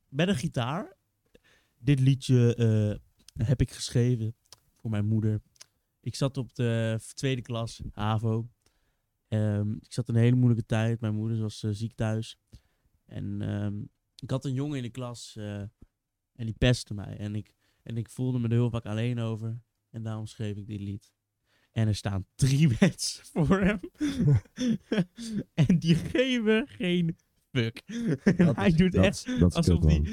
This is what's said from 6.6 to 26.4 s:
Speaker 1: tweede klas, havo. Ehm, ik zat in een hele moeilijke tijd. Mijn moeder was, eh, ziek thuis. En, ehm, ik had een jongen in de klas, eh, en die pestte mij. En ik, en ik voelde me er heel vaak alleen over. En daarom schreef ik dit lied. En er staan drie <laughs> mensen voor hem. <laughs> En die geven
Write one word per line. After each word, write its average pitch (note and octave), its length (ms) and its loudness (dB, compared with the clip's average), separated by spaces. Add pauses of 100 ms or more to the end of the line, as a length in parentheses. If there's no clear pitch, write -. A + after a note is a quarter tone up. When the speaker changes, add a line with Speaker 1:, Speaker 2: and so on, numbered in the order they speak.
Speaker 1:
tweede C3 280 -4
klas, A#2 400 -8 (100)
havo. A2 560 0 (800)
Ehm, G#2 440 0
ik - 200 -12
zat - 160 -6
in A#2 60 0
een A#2 60 4
hele A#2+ 160 6
moeilijke A#2+ 300 4
tijd. A2+ 340 -2
Mijn G#2+ 140 -2
moeder A2 260 -4
was, G#2+ 220 -6
eh, A2 100 -2
ziek G#2+ 220 -6
thuis. A2 440 -4 (680)
En, G2+ 380 -8
ehm, G#2 380 -4 (360)
ik - 140 -12
had C3 140 -4
een C3+ 100 -4
jongen C#3+ 220 -4
in C3 60 -8
de A#2+ 80 -10
klas, B2 460 -12
eh, G#2 240 -8 (720)
en A#2 140 -10
die A2 120 -6
pestte B2 360 2
mij. G2+ 220 -10
En G#2 180 -8
ik, G#2 200 -10 (280)
en A#2 140 -10
ik A#2 120 -6
voelde B2+ 300 -4
me A#2+ 100 -2
er A2+ 40 0
heel A#2+ 180 4
vaak A#2 160 -6
alleen A2+ 320 -2
over. A2+ 420 -6 (300)
En A#2 120 -12
daarom A2 240 -8
schreef G#2 300 -8
ik G#2 100 -12
dit G#2+ 140 -8
lied. G2+ 320 -10 (600)
En A2+ 160 2
er G#2 60 2
staan G2 400 -4
drie C#3 340 4
<laughs> A2+ 120 2
mensen - 440 0
voor F#3 360 2
hem. G3+ 240 2
<laughs> A3+ 1700 -2
En E3 240 4
die D#3+ 160 4
geven A#3+ 760 0